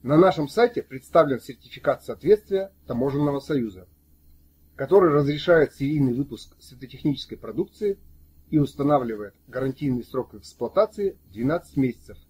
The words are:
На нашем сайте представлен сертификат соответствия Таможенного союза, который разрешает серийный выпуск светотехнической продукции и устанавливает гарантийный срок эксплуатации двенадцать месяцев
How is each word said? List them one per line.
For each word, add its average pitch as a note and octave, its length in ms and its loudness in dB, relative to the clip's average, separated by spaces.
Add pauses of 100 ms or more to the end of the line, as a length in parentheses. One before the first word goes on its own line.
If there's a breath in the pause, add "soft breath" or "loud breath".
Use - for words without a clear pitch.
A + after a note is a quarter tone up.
На C#3 140 2
нашем D#3+ 320 4
сайте A#3+ 340 0
представлен C3+ 560 0
сертификат - 680 -6
соответствия F#3+ 680 0 (140)
Таможенного C#3 500 -2
союза, A2 500 -6 (880)
который E3 380 4
разрешает D3 640 2
серийный C#3 380 0
выпуск C3+ 460 -10
светотехнической - 800 -8
продукции G3 580 -6 (540)
и D#3 80 2
устанавливает B2+ 760 -2 (100)
гарантийный C3 560 -4
срок B2 320 -8
эксплуатации F#3+ 840 -4 (100)
двенадцать C3+ 500 -6
месяцев B2 420 -4 (120)